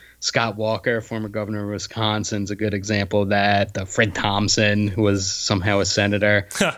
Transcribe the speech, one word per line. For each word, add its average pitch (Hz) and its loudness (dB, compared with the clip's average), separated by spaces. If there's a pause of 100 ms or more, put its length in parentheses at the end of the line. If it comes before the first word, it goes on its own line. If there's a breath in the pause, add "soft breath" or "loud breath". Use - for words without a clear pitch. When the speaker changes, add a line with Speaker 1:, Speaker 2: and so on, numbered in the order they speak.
(200 soft breath)
Speaker 1:
Scott 113 -2
Walker, 110 -2
former 110 -6
governor 104 -6
of 101 -6
Wisconsin, 107 -2
is 98 -4
a 101 -6
good 104 -2
example 101 0
of 98 -2
that. 101 2
Uh, 95 -4
Fred 110 0
Thompson, 104 2
who 101 -2
was 101 2
somehow 101 0
a 92 2
senator 104 2
Speaker 2:
<laughs> - -14
Huh. - 0